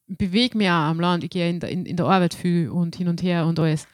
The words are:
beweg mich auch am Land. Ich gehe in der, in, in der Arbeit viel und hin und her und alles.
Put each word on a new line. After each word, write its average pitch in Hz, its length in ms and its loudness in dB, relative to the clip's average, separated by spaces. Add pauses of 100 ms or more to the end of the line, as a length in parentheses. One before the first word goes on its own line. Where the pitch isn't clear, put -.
beweg 208 480 0
mich 208 120 2
auch 175 40 4 (180)
am 160 100 0
Land. 175 240 0
Ich 170 60 -6
gehe 175 200 -2
in 175 100 -2
der, - 100 -6
in, 180 160 -4
in - 100 -8
der 165 120 0
Arbeit 180 260 4
viel 175 360 0
und 170 260 -2
hin 180 120 -4
und 170 140 -2
her 175 240 0
und 165 140 0
alles. 156 340 0